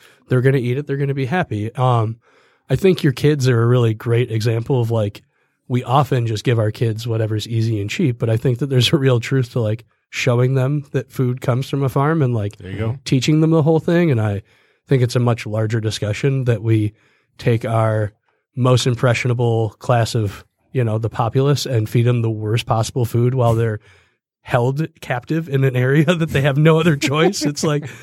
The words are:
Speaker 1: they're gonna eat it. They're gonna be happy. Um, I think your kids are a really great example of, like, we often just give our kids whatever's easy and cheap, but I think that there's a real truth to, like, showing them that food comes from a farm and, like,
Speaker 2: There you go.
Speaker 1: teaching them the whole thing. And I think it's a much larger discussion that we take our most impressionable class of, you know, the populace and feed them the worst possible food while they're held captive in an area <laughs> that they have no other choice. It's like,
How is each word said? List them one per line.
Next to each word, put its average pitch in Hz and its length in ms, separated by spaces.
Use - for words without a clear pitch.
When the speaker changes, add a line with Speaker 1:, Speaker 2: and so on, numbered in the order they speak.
Speaker 1:
they're 127 140
gonna 135 160
eat 123 200
it. 151 100
They're 139 100
gonna 139 160
be 135 140
happy. 113 480
Um, 117 420
I 135 60
think 190 280
your 139 100
kids 147 340
are 117 140
a 117 60
really 120 260
great 117 380
example 117 500
of, 113 80
like, 107 320
we 123 160
often 127 420
just 110 180
give 120 140
our 110 140
kids 113 360
whatever's 110 400
easy 113 320
and 101 120
cheap, 131 260
but 113 120
I 113 80
think 123 200
that 147 100
there's 127 240
a 165 60
real 131 220
truth 131 320
to, 127 80
like, 110 260
showing 127 460
them 139 360
that 135 200
food 127 300
comes 127 280
from 139 140
a 131 60
farm 151 320
and, 123 120
like, 104 240
Speaker 2:
There 92 140
you 95 60
go. 110 280
Speaker 1:
teaching 151 360
them 160 100
the 160 120
whole 160 160
thing. 170 320
And 117 80
I 101 220
think 127 160
it's 117 120
a 123 40
much 120 260
larger 110 340
discussion 110 680
that 110 180
we 110 300
take 120 280
our 110 460
most 127 320
impressionable 117 840
class 117 360
of, 107 280
you 127 120
know, 110 140
the 110 120
populace 135 560
and 110 220
feed 117 160
them 120 180
the 113 100
worst 107 340
possible 117 400
food 120 300
while 117 200
they're 113 240
held 139 460
captive 156 480
in 135 140
an 127 120
area 135 300
<laughs> 180 100
that 160 140
they 139 120
have 139 160
no 160 220
other 165 160
choice. 160 480
It's 147 200
like, 147 240